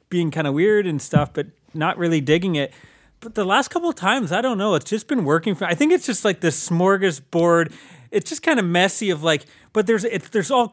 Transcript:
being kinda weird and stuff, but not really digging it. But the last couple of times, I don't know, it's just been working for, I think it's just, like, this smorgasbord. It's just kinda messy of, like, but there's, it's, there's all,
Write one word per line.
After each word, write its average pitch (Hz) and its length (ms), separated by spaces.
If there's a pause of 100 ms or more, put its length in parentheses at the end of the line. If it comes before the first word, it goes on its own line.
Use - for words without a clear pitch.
(100)
being 175 200
kinda 151 220
weird 202 340
and 151 140
stuff, 147 320
but 147 140 (260)
not 160 240
really 165 240
digging 160 360
it. 139 180 (460)
But 226 160
the 208 100
last 220 220
couple 339 200
of - 60
times, 196 380
I 196 100
don't 247 160
know, 202 160
it's 143 160
just 214 180
been 247 160
working 165 300
for, 190 100
I 170 100
think 294 180
it's 359 120
just, 220 200
like, 202 160
this - 280
smorgasbord. 170 1040 (380)
It's - 180
just 311 140
kinda 285 200
messy 180 460
of, 156 140
like, 156 240 (260)
but 214 140
there's, 208 180
it's, 196 260
there's 202 200
all, 247 220